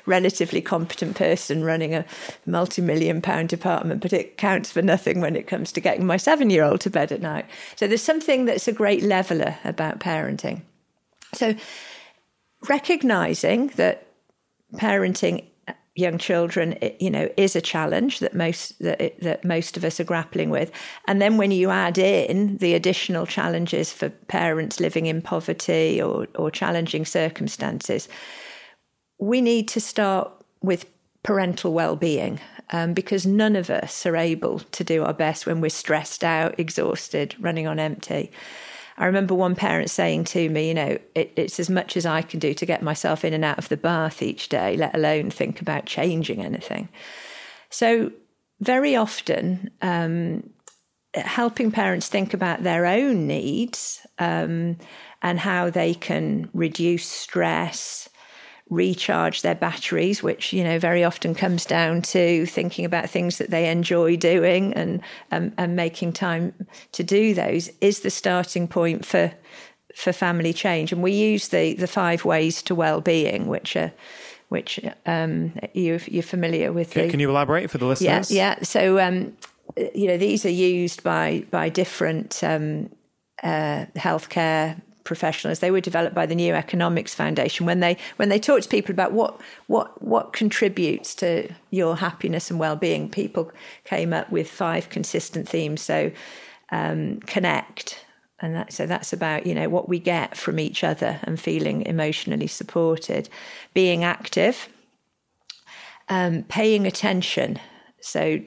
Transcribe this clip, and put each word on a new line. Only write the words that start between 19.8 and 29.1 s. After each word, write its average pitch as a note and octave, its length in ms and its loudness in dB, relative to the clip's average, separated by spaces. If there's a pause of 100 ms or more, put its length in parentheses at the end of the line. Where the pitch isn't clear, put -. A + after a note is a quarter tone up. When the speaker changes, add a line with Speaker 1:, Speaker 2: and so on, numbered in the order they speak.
Speaker 1:
us E3 140 -2
are F3 40 0
grappling E3 460 -2
with. D3+ 220 0 (360)
And G3 140 2
then G#3+ 160 4
when G3 140 4
you F#3 180 4
add F#3 300 2
in G3 580 4
the F3 160 2
additional F3 540 0
challenges E3+ 680 -2
for D3 160 -4
parents D#3+ 680 -2
living E3 260 0
in D#3+ 160 0
poverty E3 800 0
or, - 340 -2
or D#3 140 0
challenging E3 560 -2
circumstances, - 1040 -4 (1120)